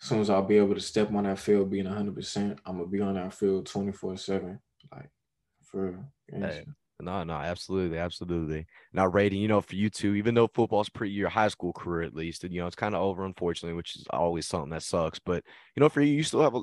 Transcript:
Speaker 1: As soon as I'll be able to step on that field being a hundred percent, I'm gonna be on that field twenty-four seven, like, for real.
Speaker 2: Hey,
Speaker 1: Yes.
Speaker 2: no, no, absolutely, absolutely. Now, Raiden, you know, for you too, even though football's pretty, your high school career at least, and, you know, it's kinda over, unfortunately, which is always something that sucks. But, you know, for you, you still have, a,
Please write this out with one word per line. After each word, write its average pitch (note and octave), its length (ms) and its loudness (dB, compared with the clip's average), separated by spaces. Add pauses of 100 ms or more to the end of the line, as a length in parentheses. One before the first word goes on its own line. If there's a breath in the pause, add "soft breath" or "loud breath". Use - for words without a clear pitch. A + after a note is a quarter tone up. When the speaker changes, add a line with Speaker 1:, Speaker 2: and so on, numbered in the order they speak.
Speaker 1:
As - 80 -14
soon A2 120 2
as G#2 80 2
I'll F#2+ 160 4
be G#2 120 6
able G2+ 180 6
to - 60 -4
step G#2+ 320 0
on G2+ 120 0
that G2 140 -2
field G2 320 4
being G2 160 -2
a F#2+ 60 -6
hundred G2+ 220 -4
percent, G2+ 500 -4
I'm F#2 120 -6
gonna F2 120 -6
be G2 120 0
on G2 140 0
that F#2 180 -4
field F#2+ 340 2
twenty-four G2 500 -4
seven, F#2+ 440 -4 (300)
like, - 200 -18 (520)
for F#2+ 280 -4
real. F#2 220 -14 (280)
Speaker 2:
Hey, D#2 220 -6
Speaker 1:
Yes. D3+ 100 -16 (260)
Speaker 2:
no, F2+ 240 -4
no, E2 120 -4
absolutely, F2 600 -2
absolutely. E2 680 -4 (260 soft breath)
Now, F#2+ 180 4
Raiden, G2 300 4
you G#2 80 2
know, G#2 140 6
for - 140 -12
you G#2 140 2
too, G2+ 260 0
even A2 200 2
though A#2 120 8
football's G#2+ 420 2
pretty, G2+ 240 -6
your G2 160 0
high G#2+ 180 4
school F2+ 260 -4
career E2+ 300 -4
at D#2+ 100 -8
least, E2 300 -8
and, F2+ 100 -8
you F2 80 -4
know, F2 60 -4
it's F2 80 -8
kinda G#2 220 -2
over, F#2+ 280 0
unfortunately, F2 500 -4
which E2+ 200 -8
is - 140 -18
always E2+ 380 0
something D#2 240 -4
that D#2+ 120 -6
sucks. E2 360 -2
But, F2 240 -4 (320 loud breath)
you - 60 -2
know, C#3 80 8
for C#3+ 120 0
you, D3 120 4
you D3+ 100 0
still D3 180 2
have, C3+ 140 4
a, A#2+ 80 0